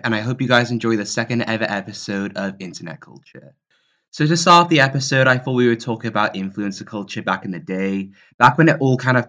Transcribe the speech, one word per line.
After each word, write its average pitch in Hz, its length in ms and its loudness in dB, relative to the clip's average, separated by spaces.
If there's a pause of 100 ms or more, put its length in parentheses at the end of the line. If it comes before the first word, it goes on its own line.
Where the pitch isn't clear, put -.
and 113 100 0
I 107 60 -2
hope 127 180 -4
you 127 80 -2
guys 120 240 2
enjoy 113 240 0
the 101 100 -2
second 117 360 -4
ever 110 260 -2
episode 98 720 -6
of 98 220 -6
Internet 85 420 -14
Culture. - 520 -20 (580)
So - 140 -2
to 165 120 2
start 175 260 6
off 170 60 -2
the 156 100 4
episode, 135 480 2
I 127 100 4
thought 131 180 -4
we 123 120 4
would 117 140 2
talk 117 240 -6
about 107 300 -2
influencer 98 500 -6
culture 101 380 -10
back 92 200 -4
in 101 80 -10
the 87 80 -8
day, 98 520 -6 (260)
back 135 200 6
when 160 120 6
it 151 100 2
all 131 160 2
kind 127 220 0
of, 117 120 0